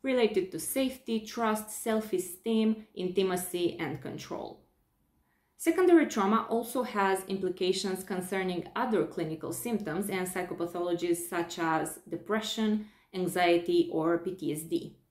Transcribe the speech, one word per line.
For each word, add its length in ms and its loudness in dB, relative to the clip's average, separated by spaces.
related 500 2
to 80 -8
safety, 600 -2
trust, 500 -2
self-esteem, 1200 0
intimacy, 880 0
and 220 -6
control. 580 -10
Secondary 500 6
trauma 440 2
also 320 0
has 460 2
implications 760 -2
concerning 720 -4
other 300 2
clinical 480 -6
symptoms 560 -4
and 180 -2
psychopathologies 960 -2
such 320 -4
as 400 0
depression, 800 -2
anxiety, 760 4
or 280 2
P 160 -4
T 180 -4
S 80 -4
D. 380 -6